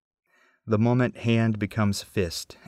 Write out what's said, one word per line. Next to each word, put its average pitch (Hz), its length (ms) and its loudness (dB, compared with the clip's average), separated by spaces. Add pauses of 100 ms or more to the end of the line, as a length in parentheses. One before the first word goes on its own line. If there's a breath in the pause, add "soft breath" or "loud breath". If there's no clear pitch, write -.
(680 soft breath)
The 107 120 2
moment 120 400 2
hand 113 400 0
becomes 101 440 -2
fist, - 540 -6 (120)